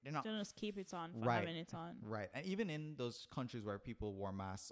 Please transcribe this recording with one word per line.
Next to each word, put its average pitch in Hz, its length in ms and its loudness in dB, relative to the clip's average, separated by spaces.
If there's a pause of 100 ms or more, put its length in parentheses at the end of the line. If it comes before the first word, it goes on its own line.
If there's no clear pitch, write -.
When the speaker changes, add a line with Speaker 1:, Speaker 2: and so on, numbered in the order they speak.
Speaker 1:
they're 135 100 -6
not 147 100 2
Speaker 2:
Don't 220 160 0
just 202 160 -2
keep 208 220 0
it 190 160 -4
on 170 200 -2
for 113 60 -2
Speaker 1:
Right. 117 200 8
Speaker 2:
having 165 160 2
it 165 180 -4
on. 170 280 -6
Speaker 1:
Right. 107 320 -2
And 147 120 -2
even 190 240 2
in 151 260 0
those 120 360 0
countries 123 320 -2
where 104 160 0
people 107 340 -2
wore 98 180 0
masks 95 400 -2